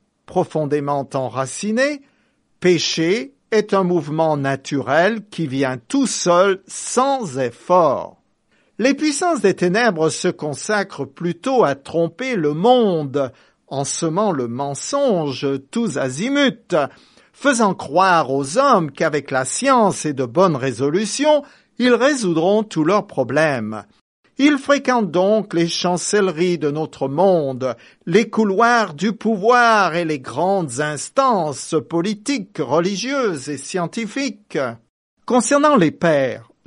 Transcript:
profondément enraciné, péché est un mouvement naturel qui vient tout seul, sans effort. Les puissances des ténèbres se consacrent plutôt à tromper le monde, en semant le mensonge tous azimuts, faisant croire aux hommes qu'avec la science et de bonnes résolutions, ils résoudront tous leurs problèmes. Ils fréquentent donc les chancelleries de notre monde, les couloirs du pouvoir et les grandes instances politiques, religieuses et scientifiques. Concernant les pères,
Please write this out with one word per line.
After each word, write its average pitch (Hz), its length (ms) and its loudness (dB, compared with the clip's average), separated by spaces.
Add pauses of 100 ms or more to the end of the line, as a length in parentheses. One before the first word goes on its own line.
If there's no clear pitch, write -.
(280)
profondément 143 880 -2
enraciné, 202 840 -4 (580)
péché 180 720 0 (180)
est 214 220 0
un 196 100 2
mouvement 156 540 0
naturel 139 840 0 (100)
qui 160 160 -4
vient 131 400 -2
tout 277 180 0
seul, 185 640 2
sans 247 720 -2
effort. 135 800 0 (580)
Les 262 140 4
puissances 302 480 -2
des 185 140 4
ténèbres 180 540 0
se - 180 -4
consacrent 175 800 -4
plutôt 175 580 -2
à 139 120 2
tromper 170 600 -4
le 151 180 0
monde, 160 800 2 (380)
en 135 160 -4
semant 190 460 -2
le 127 160 -2
mensonge 143 1000 -2 (240)
tous 233 260 -2
azimuts, 180 800 -2 (580)
faisant 233 400 2
croire 165 580 2
aux 139 260 -2
hommes 220 340 2
qu'avec 147 400 -2
la 131 140 0
science 233 600 0
et 151 80 -2
de 127 120 -2
bonnes 160 300 2
résolutions, 175 880 0 (360)
ils 247 140 4
résoudront 214 680 2
tous 160 200 -4
leurs 202 240 0
problèmes. 123 760 -2 (540)
Ils 277 220 2
fréquentent 254 500 0
donc 190 460 0
les 170 120 2
chancelleries 175 920 -2
de 151 100 -2
notre 147 380 -6
monde, 139 680 0 (300)
les 214 240 2
couloirs 220 640 2
du 196 180 -2
pouvoir 220 840 2
et 175 100 -2
les 151 140 -4
grandes 139 600 -2
instances 151 920 -2 (160)
politiques, 208 720 -4
religieuses 180 880 -2
et 143 80 -6
scientifiques. 208 1040 -6 (640)
Concernant 285 500 2
les 165 140 6
pères, 135 640 0 (160)